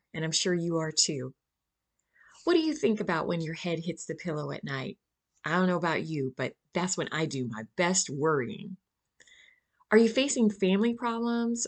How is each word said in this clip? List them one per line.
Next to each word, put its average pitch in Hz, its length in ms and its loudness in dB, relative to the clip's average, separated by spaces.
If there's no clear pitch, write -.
and 160 100 -4
I'm 160 80 -2
sure 180 220 0
you 170 240 0
are 156 180 -2
too. 131 380 -2
What 339 100 4
do 339 60 6
you 311 160 0
think 220 240 2
about 170 260 -2
when 170 160 -2
your 160 140 -6
head 165 240 -4
hits 170 260 -8
the 160 80 -6
pillow 151 380 -6
at - 120 -10
night? 135 360 -8
I 156 100 -4
don't 185 120 4
know 180 120 2
about 160 280 -2
you, 143 320 -4
but 131 160 -4
that's 180 220 -2
when 160 140 -2
I 156 140 -2
do 131 240 -4
my 110 140 -8
best 180 340 2
worrying. 143 680 -2
Are 214 60 10
you 226 100 10
facing 240 440 2
family 202 420 2
problems, 233 760 -2